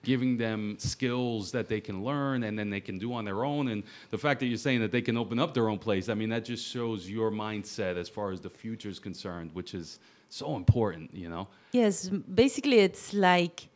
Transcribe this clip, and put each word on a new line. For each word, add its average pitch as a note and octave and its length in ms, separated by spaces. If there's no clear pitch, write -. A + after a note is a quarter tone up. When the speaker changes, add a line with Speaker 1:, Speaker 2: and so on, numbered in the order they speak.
Speaker 1:
giving B2+ 360
them A2 400
skills A#2+ 720
that A#2 160
they G#2+ 120
can G2 240
learn C#3 400
and G#2+ 140
then G#2 120
they G2+ 100
can G2 180
do A#2 140
on A2+ 140
their G#2 180
own. D3 240
And G#2+ 140
the A2 80
fact C#3+ 220
that C3+ 60
you're A#2+ 120
saying B2+ 220
that G#2+ 120
they A#2+ 100
can A#2 160
open A2+ 200
up D3+ 140
their A2+ 160
own G#2+ 100
place, G2 300
I A2+ 60
mean, A2 160
that A2+ 160
just B2 200
shows A2+ 420
your A2 220
mindset G#2+ 680
as F2 120
far G2+ 220
as F#2 100
the F2+ 100
future A2 380
is F2+ 100
concerned, F2 560
which F2+ 200
is E2 240
so - 260
important, F#2 580
you E2+ 140
know? F2 200
Speaker 2:
Yes. G#3 360
Basically, A#3 720
it's F#3+ 320
like, F3+ 640